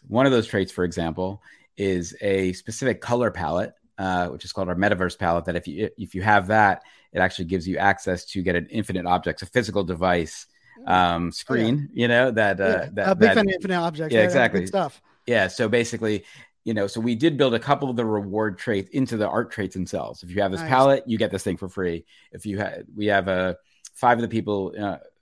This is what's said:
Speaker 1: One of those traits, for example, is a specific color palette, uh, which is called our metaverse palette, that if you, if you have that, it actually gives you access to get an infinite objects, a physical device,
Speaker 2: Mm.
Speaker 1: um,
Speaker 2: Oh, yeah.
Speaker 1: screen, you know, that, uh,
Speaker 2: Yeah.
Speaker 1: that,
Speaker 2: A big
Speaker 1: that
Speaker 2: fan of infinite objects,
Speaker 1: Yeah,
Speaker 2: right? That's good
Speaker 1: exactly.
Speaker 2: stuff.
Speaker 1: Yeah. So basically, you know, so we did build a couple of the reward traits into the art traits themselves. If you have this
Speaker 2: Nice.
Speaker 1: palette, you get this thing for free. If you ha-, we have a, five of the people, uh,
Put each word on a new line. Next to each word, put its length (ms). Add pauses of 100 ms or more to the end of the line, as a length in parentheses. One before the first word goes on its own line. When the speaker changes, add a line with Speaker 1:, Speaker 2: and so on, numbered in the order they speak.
Speaker 1:
One 180
of 60
those 160
traits, 240
for 140
example, 580 (340)
is 420
a 340
specific 460
color 300
palette, 440 (260)
uh, 300
which 140
is 80
called 180
our 60
metaverse 440
palette, 260
that 100
if 120
you, 320
if 160
you 80
have 240
that, 340 (320)
it 60
actually 260
gives 220
you 100
access 480
to 160
get 140
an 160
infinite 340
objects, 380
a 20
physical 380
device, 640 (300)
Speaker 2:
Mm. 120
Speaker 1:
um, 340
Speaker 2:
Oh, 20
yeah. 60
Speaker 1:
screen, 640
you 160
know, 220
that, 280
uh, 40
Speaker 2:
Yeah. 320
Speaker 1:
that, 120
Speaker 2:
A 80
big 140
Speaker 1:
that 60
Speaker 2:
fan 120
of 60
infinite 260
objects, 340
Speaker 1:
Yeah, 60
Speaker 2:
right? 60
That's 80
good 80
Speaker 1:
exactly. 260
Speaker 2:
stuff. 340 (240)
Speaker 1:
Yeah. 220
So 220
basically, 560 (400)
you 80
know, 140
so 120
we 160
did 220
build 160
a 60
couple 300
of 60
the 80
reward 540
traits 320
into 260
the 140
art 220
traits 240
themselves. 480
If 80
you 100
have 100
this 100
Speaker 2:
Nice. 80
Speaker 1:
palette, 380
you 100
get 140
this 120
thing 140
for 120
free. 360 (260)
If 140
you 140
ha-, 240 (100)
we 120
have 240
a, 260 (380)
five 240
of 60
the 40
people, 500
uh, 200 (240)